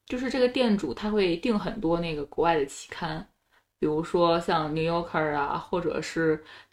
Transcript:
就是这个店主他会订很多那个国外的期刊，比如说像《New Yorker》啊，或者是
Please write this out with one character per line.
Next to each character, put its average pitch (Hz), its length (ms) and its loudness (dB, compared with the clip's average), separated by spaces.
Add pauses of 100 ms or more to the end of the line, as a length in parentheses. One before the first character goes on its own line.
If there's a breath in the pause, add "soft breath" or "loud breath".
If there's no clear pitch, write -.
就 254 120 -6
是 254 120 -4
这 262 100 0
个 247 80 6
店 247 300 2
主 156 160 -4
他 214 180 -6
会 190 240 2
订 214 240 0
很 - 220 -6
多 170 180 2
那 165 160 -4
个 147 100 -4
国 - 200 -2
外 170 120 4
的 139 80 2
期 - 240 -12
刊， 160 380 -8 (500)
比 - 80 0
如 151 160 2
说 170 380 4
像 160 340 0
《New 160 100 0
Yorker》 165 500 0
啊， 147 240 -2
或 175 240 -4
者 151 200 -2
是 156 400 0 (320 loud breath)